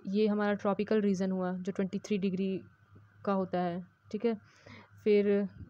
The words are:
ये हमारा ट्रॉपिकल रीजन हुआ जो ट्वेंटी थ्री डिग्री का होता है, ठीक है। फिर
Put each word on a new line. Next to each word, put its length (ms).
ये 200
हमारा 260
ट्रॉपिकल 480
रीजन 300
हुआ 220
जो 180
ट्वेंटी 280
थ्री 180
डिग्री 440
का 80
होता 260
है, 280
ठीक 140
है। 240
फिर 460